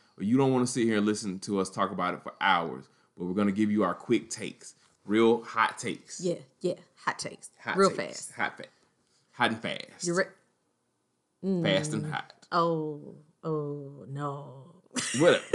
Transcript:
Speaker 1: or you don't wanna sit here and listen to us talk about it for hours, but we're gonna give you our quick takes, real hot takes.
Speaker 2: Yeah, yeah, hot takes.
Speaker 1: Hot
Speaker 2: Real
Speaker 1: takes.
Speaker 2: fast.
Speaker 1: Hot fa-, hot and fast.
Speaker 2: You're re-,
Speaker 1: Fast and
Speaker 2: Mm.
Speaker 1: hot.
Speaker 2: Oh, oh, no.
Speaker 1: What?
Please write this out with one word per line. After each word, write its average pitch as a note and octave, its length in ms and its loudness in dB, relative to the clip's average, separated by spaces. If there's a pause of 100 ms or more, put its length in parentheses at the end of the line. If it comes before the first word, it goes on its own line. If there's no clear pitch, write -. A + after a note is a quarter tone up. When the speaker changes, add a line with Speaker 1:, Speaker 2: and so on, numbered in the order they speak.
(180)
Speaker 1:
or F#2+ 60 -6
you A2+ 120 4
don't C3+ 160 4
wanna B2 140 2
sit B2 180 0
here A2+ 140 2
and G#2 80 2
listen G#2 340 -2
to G2+ 200 -2
us F#2 100 0
talk G2 200 -2
about F2+ 240 -2
it - 80 -12
for - 180 -12
hours, E2 480 2 (280)
but F2+ 100 -8
we're F#2 80 -2
gonna G2+ 180 2
give G#2 180 2
you G#2+ 140 4
our F2 100 0
quick - 360 0
takes, - 440 -12 (300)
real A2+ 400 4
hot - 340 0
takes. - 420 -10
Speaker 2:
Yeah, F3 140 -2 (260)
yeah, F3+ 140 -2 (220)
hot - 240 -6
takes. - 300 -12 (100)
Speaker 1:
Hot A2+ 160 -4
Speaker 2:
Real F#3+ 140 6
Speaker 1:
takes. - 380 -8
Speaker 2:
fast. - 40 -18
Speaker 1:
Hot - 240 -4
fa-, - 80 -14 (680)
hot A#2 200 2
and G#2+ 100 -6
fast. - 420 -8
Speaker 2:
You're F3 120 0
re-, F#3 80 2 (1400)
Speaker 1:
Fast D3+ 320 2
and D3+ 100 -2
Speaker 2:
Mm. D3+ 60 -6
Speaker 1:
hot. - 240 -8 (180)
Speaker 2:
Oh, D#3 600 -2 (280)
oh, C#3+ 680 -6
no. C#3 640 -10 (440)
Speaker 1:
What? E3 240 8 (120)